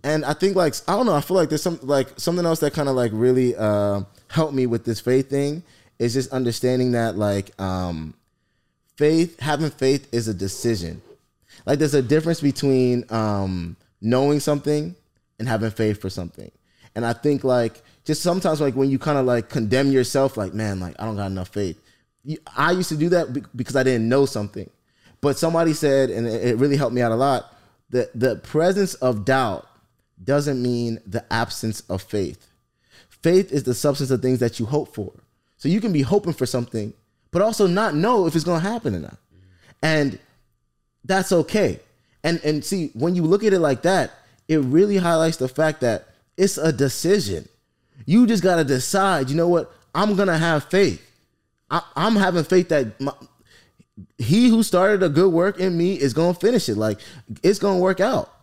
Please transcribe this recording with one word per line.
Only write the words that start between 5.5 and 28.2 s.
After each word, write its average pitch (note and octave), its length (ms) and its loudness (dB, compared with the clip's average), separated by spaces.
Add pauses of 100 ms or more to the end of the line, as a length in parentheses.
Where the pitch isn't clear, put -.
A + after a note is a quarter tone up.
is A#2 140 -2
just C3 180 -4
understanding B2+ 600 0
that, A2+ 260 -2
like, G2+ 420 -4
um, F2+ 540 -6 (840)
faith, E3 440 0
having D3 320 -2
faith C3+ 400 -2
is A#2 160 -4
a A2 60 -4
decision. F#2 680 -6 (640)
Like, C#3+ 140 0
there's D3 160 0
a C#3 60 4
difference D#3 400 0
between, C3 680 0
um, G2 680 -4 (240)
knowing C3+ 380 2
something D3+ 560 -4 (440)
and A2 80 -6
having A2+ 240 -2
faith G#2+ 280 -2
for F#2+ 100 -8
something. F2+ 420 -12 (420)
And A#2 120 -4
I A#2 80 0
think, C#3+ 300 0
like, B2 380 0 (240)
just D#3 160 -2
sometimes, E3+ 400 0
like, C3+ 140 0
when C3+ 140 2
you C3+ 100 0
kinda, C#3+ 220 0
like, A#2+ 280 0
condemn C3 420 0
yourself, C3+ 440 2
like, F#2+ 180 -6
"Man, G#2 260 -4
like, F2 200 -10
I G#2+ 60 -8
don't A2 100 -6
got G2 160 -4
enough F#2 180 -8
faith." G2 280 -6 (460)
You, D3+ 140 -8 (180)
I D3+ 160 0
used F#3 180 -2
to D#3 80 -4
do E3 120 0
that D#3+ 240 0
be-, C#3+ 100 -6 (120)
because B2 200 -8
I C3 80 2
didn't A#2+ 260 2
know C#3 160 4
something. G#2 440 -8 (520)
But C#3+ 160 0
somebody E3 360 2
said, C3+ 360 2
and A2+ 180 -4
it, A2 160 -4
it A#2+ 140 2
really C#3 200 2
helped B2 160 -2
me B2 80 0
out A#2 100 2
a A2+ 40 0
lot, B2+ 380 0 (380)
that A#2+ 280 -2
the A#2+ 180 2